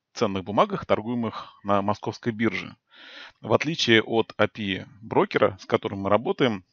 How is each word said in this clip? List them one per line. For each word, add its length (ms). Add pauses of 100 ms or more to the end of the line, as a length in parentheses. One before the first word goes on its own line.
(140)
ценных 320
бумагах, 400
торгуемых 800
на 160
московской 500
бирже. 460 (640)
В 100
отличие 500
от 360
апи 480 (160)
брокера, 580
с 60
которым 380
мы 60
работаем, 640